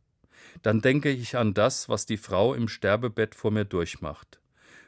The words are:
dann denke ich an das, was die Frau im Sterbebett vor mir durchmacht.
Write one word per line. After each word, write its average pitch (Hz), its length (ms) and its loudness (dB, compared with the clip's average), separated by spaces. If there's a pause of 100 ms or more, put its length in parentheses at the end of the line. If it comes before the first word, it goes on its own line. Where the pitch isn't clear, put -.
(640)
dann 110 180 2
denke 139 300 2
ich 123 260 -4
an 107 160 2
das, 110 340 2
was 110 200 -4
die 110 100 -2
Frau 101 360 2
im 120 140 -2
Sterbebett 110 680 0
vor 107 160 -2
mir 107 120 0
durchmacht. - 800 -6 (460)